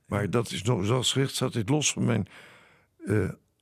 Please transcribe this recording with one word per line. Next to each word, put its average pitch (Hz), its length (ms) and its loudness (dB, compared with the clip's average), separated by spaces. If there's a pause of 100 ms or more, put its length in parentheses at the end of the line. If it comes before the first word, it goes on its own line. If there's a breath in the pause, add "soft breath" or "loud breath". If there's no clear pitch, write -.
Maar 101 240 0
dat 113 220 0
is 107 120 -8
nog, 104 220 2
zoals 120 260 2
gezegd, 131 240 0
staat - 180 -2
dit 113 160 -2
los 147 240 2
van - 120 -2
mijn, 117 220 2 (760 loud breath)
eh, 104 240 2 (320)